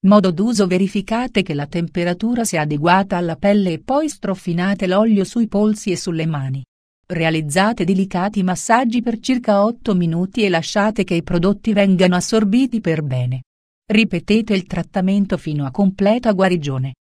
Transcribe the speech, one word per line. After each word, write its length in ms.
Modo 260
d'uso: 360
verificate 760
che 100
la 120
temperatura 760
sia 200
adeguata 520
alla 220
pelle 340
e 80
poi 300
strofinate 760
l'olio 380
sui 240
polsi 440
e 40
sulle 300
mani. 360
Realizzate 800
delicati 580
massaggi 580
per 180
circa 440
otto 320
minuti 480
e 60
lasciate 560
che 100
i 80
prodotti 480
vengano 440
assorbiti 680
per 200
bene. 420
Ripetete 640
il 120
trattamento 720
fino 280
a 60
completa 600
guarigione. 680